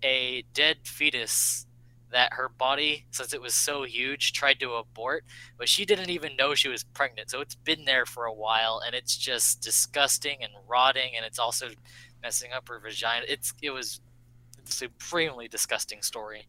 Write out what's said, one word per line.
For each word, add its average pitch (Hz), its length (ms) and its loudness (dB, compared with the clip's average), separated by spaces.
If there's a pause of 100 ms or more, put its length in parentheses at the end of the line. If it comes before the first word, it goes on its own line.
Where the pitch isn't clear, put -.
a 127 400 0 (100)
dead 156 300 4
fetus - 840 0 (440)
that 123 240 4
her 131 140 -2
body, 143 640 0
since 127 220 -6
it 139 80 -6
was 123 120 -4
so 143 300 0
huge, 127 480 -2
tried 139 300 4
to 131 140 -2
abort, 117 500 -4 (320)
but 120 100 -2
she - 160 4
didn't 190 260 2
even 151 280 -4
know 139 180 4
she 139 140 4
was 120 160 -6
pregnant. 117 440 -4
So 131 120 -6
it's - 140 -12
been 156 280 -2
there 131 220 2
for 120 180 -8
a 113 100 -4
while, 113 520 0
and 120 100 -6
it's 123 220 -4
just - 440 0
disgusting 139 800 2
and 107 120 -10 (160)
rotting, 127 480 4
and 113 80 -4
it's 110 140 -8
also 120 280 -2 (560)
messing 120 300 -4
up 127 160 -8
her 117 100 -12
vagina. 117 480 -2
It's, - 340 -4
it 147 100 -4
was 127 280 -6 (680)
a - 60 -16
supremely 131 800 -2
disgusting - 520 -2
story. 107 460 -6